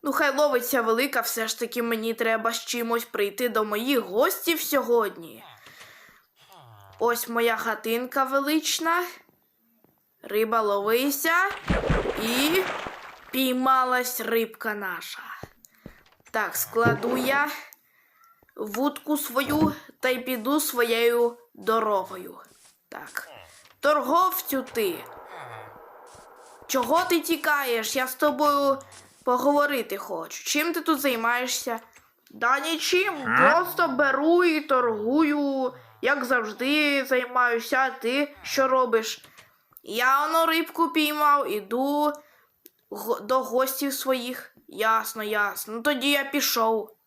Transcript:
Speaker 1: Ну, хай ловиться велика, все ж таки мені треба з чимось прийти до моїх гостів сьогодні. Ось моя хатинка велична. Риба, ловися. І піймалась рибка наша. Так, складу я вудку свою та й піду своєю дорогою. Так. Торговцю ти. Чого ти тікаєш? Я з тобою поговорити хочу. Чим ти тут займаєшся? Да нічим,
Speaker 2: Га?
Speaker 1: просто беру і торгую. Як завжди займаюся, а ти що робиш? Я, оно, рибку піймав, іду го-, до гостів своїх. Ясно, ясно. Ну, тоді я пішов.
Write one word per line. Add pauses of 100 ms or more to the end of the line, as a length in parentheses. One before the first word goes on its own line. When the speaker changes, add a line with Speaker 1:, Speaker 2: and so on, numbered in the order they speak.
Speaker 1:
Ну,
хай
ловиться
велика,
все
ж
таки
мені
треба
з
чимось
прийти
до
моїх
гостів
сьогодні. (1500)
Ось
моя
хатинка
велична. (1160)
Риба,
ловися. (880)
І (680)
піймалась
рибка
наша. (1080)
Так,
складу
я (1080)
вудку
свою (280)
та
й
піду
своєю (160)
дорогою. (500)
Так. (520)
Торговцю
ти. (1600)
Чого
ти
тікаєш?
Я
з
тобою (460)
поговорити
хочу.
Чим
ти
тут
займаєшся? (500)
Да
нічим, (100)
Speaker 2:
Га?
Speaker 1:
просто
беру
і
торгую. (280)
Як
завжди
займаюся,
а
ти
що
робиш? (580)
Я,
оно,
рибку
піймав,
іду (800)
го-,
до
гостів
своїх. (140)
Ясно,
ясно.
Ну,
тоді
я
пішов. (100)